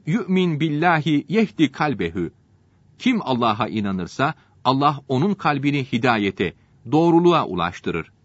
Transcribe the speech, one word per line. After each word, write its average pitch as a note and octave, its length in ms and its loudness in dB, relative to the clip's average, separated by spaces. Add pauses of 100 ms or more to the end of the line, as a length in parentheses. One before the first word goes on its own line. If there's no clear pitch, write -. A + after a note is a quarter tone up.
yu'min F3+ 540 0
billahi D#3 680 0
yehdi F3 440 0
kalbehu. F2+ 580 -4 (680)
Kim A#3+ 240 0
Allah'a A#2 460 -2
inanırsa G2+ 680 -4 (300)
Allah C#3 440 2
onun D3+ 260 0
kalbini C#3+ 580 -2
hidayete, G#2+ 640 0 (380)
doğruluğa E3+ 540 4
ulaştırır. E2+ 680 -6 (120)